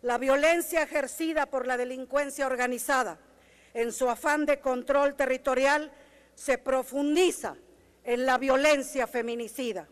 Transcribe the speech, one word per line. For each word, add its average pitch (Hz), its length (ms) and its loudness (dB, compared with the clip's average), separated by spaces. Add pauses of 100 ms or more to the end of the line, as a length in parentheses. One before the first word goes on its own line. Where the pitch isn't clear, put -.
La 240 160 -2
violencia 311 640 2
ejercida 302 640 -2
por 262 200 -4
la 254 120 -2
delincuencia 254 680 -4
organizada, 247 720 0 (540)
en 233 200 -2
su 254 160 0
afán 294 360 0
de 285 140 2
control 277 560 0
territorial, 269 760 2 (420)
se 254 220 -2
profundiza 269 960 0 (480)
en 247 220 -2
la 262 120 2
violencia 269 680 2
feminicida 233 840 -6